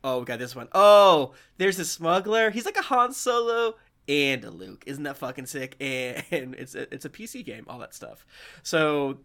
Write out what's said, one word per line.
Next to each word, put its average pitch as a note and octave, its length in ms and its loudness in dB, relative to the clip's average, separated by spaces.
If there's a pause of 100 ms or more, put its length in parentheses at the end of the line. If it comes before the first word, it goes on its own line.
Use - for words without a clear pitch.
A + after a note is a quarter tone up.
Oh, B2+ 160 -2
we A#2+ 60 -10
got A#2+ 140 -8
this B2 140 -10
one. A#2+ 200 -14
Oh, G3 600 8 (240)
there's F#3+ 220 0
a E3 60 -4
smuggler. G3 640 0
He's A3+ 140 -6
like G#4+ 120 -6
a F#4+ 40 -2
Han B3 320 0
Solo A#3 600 0 (340)
and C#3+ 340 0
a G#2+ 80 -16
Luke. F#2 340 -18
Isn't C#3 200 -10
that C#3 100 -8
fucking C3 300 -10
sick? C3 340 -10
And, B2+ 480 -6
<laughs> - 40 -8
and C3 240 -6
it's - 200 -14
a, - 180 -10
it's - 120 -14
a C#3+ 40 -10
P G#3+ 160 -18
C B3 180 -14
game, A2 260 -14
all B2 100 -14
that - 160 -16
stuff. - 300 -18 (360)
So D3 640 0